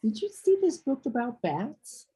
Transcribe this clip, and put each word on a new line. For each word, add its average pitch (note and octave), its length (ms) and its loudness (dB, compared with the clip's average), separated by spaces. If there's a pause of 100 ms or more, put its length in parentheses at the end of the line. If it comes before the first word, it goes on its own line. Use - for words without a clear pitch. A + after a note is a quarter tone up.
Did A3 160 0
you G4+ 100 -2
see - 300 4
this F#4+ 180 2
book C4+ 280 -2
about A#3+ 380 -2
bats? F3+ 720 -6